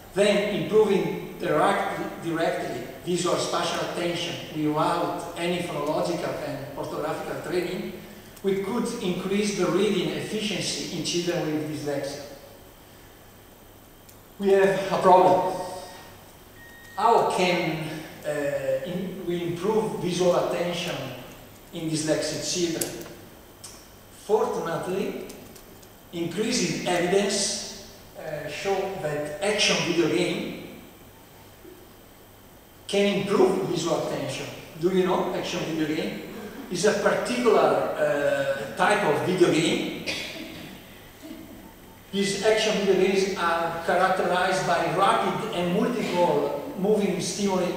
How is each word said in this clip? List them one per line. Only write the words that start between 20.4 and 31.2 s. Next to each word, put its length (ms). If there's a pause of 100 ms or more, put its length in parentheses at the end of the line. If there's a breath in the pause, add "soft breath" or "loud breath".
attention 480 (760)
in 140
dyslexic 540 (100)
children? 540 (1200)
Fortunately, 1040 (840)
increasing 720
evidence, 1000 (320)
uh, 300
show 260 (260)
that 400
action 360 (100)
video 220
game 680 (2000)